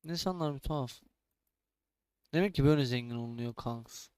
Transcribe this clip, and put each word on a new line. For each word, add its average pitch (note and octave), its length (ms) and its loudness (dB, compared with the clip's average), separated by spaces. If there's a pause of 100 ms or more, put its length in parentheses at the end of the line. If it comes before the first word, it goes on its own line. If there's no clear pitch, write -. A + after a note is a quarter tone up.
İnsanlar E3 500 -2
bir C3+ 60 -8
tuhaf. C#3+ 420 -4 (1300)
Demek F#3 200 4
ki C#3 100 2
böyle D3 220 6
zengin A#2+ 280 -2
olunuyor A#2 400 -6
kanks. - 640 -8